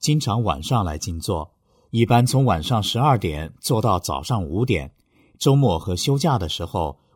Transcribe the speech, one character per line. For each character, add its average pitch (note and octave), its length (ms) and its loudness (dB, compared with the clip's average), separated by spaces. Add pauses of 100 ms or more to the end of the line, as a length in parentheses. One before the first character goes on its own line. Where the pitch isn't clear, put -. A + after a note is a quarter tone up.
经 D3+ 180 0
常 A#2+ 240 -2
晚 D#2 180 -2
上 A2 240 0
来 D#2 140 -4
静 E2 220 -8
坐， D#2+ 340 -6 (360)
一 A2+ 140 2
般 A#2+ 220 4
从 C3+ 180 2
晚 F#2 160 2
上 G#2+ 220 0
十 - 160 -2
二 C#3 180 4
点 D#2+ 440 -4
坐 A2+ 200 0
到 G2 200 2
早 C#2 200 -4
上 G#2 240 -2
五 F#2 220 -2
点。 D#2 260 -2 (460)
周 C#3 160 4
末 A#2 240 4
和 F2+ 160 -4
休 C#3 220 0
假 C#3 220 0
的 E2+ 100 -4
时 - 160 -6
候， D#2+ 340 -4 (180)